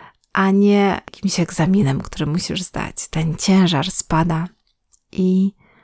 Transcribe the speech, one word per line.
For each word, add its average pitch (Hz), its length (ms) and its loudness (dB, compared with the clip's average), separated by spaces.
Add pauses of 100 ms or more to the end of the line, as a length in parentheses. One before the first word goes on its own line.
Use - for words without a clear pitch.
(340)
a 190 180 2
nie 202 500 4 (120)
jakimś - 260 -4
egzaminem, 170 640 0
który - 240 -8
musisz 175 360 -4
zdać. - 460 -8
Ten 160 280 -4
ciężar 180 560 2
spada 165 560 -2 (640)
i 185 420 0 (300)